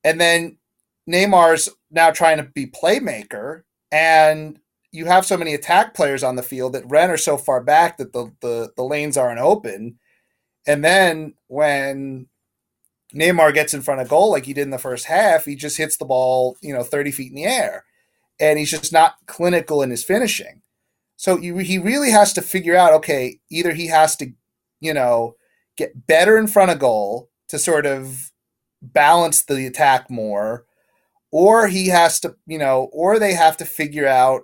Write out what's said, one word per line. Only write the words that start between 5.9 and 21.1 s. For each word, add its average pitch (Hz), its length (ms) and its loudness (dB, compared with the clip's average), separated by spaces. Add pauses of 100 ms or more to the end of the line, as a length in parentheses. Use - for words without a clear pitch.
players 139 280 -2
on 127 140 -2
the 123 60 -8
field 127 320 -8
that 123 140 -10
Rennes 160 220 2
are 160 60 -2
so 151 200 -2
far 131 260 -2
back 156 340 2
that 123 160 -12
the, 120 180 -10 (100)
the, 117 360 -6
the 131 60 -6
lanes 147 340 -4
aren't 120 240 -2
open. 120 580 -2 (680)
And 147 180 -2
then 170 500 2 (140)
when 139 800 -4 (880)
Neymar 160 380 2
gets 151 220 -2
in 135 80 -8
front 135 180 -4
of 123 80 -8
goal 190 220 2
like 139 160 -2
he 139 60 -12
did 143 100 -4
in 139 80 -6
the 127 80 -10
first 123 280 -10
half, 170 380 0
he 143 100 -10
just 143 220 -10
hits 156 200 -6
the 151 80 -12
ball, 127 560 -2
you 143 140 -12
know, 123 80 -6
thirty 143 280 -4
feet 131 200 -14
in 135 60 -20
the 151 80 -12
air. 214 400 -4 (540)
And 151 200 2
he's 147 120 -6
just - 220 -8
not 160 240 4 (100)
clinical 170 560 -2
in 131 80 -4
his 117 140 -8
finishing. - 580 -4 (540)